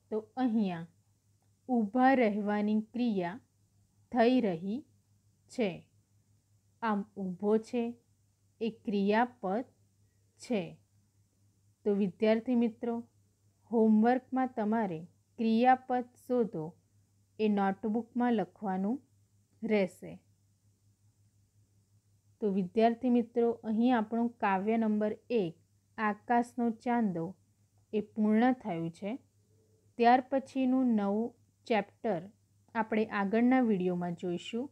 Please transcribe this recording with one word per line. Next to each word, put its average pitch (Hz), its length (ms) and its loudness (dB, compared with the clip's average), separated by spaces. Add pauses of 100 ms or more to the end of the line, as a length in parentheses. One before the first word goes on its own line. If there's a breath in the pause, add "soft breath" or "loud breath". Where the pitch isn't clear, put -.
(100)
તો 220 260 -4
અહીંયા 208 500 0 (840)
ઊભા 254 460 4
રહેવાની 208 680 0
ક્રિયા 214 600 -4 (720)
થઈ 247 280 4
રહી 196 440 -4 (640)
છે. 185 380 -4 (960)
આમ, 202 220 -2 (120)
"ઊભો 202 420 -2
છે" 233 360 -6 (680)
એ 220 100 -4
ક્રિયાપદ 208 960 -2 (720)
છે. 165 400 -6 (1040)
તો 208 100 0
વિદ્યાર્થી 214 600 0
મિત્રો, 233 540 -2 (640)
હોમવર્કમાં 240 760 2
તમારે 208 640 -4 (300)
ક્રિયાપદ 247 680 2 (220)
શોધો 196 480 -2 (640)
એ 214 100 0
નોટબુકમાં 220 840 -2
લખવાનું 196 720 -4 (600)
રહેશે. 196 580 -4 (2250)
તો 214 100 0
વિદ્યાર્થી 220 600 0
મિત્રો, 233 420 0
અહીં 233 440 0
આપણું 226 320 -2
કાવ્ય 208 480 -2
નંબર 214 400 -2 (140)
એક, 190 260 -2 (420)
આકાશનો 233 720 -2
ચાંદો, 208 640 -2 (560)
એ 214 80 -2
પૂર્ણ 214 520 2
થયું 165 380 -6
છે. 202 280 -10 (800)
ત્યાર 240 220 6 (100)
પછીનું 262 560 0
નવું 214 480 0 (320)
ચેપ્ટર 208 640 -4 (440)
આપણે 220 300 -2
આગળના 220 560 2
વીડિયોમાં 180 540 0
જોઈશું. 196 580 -8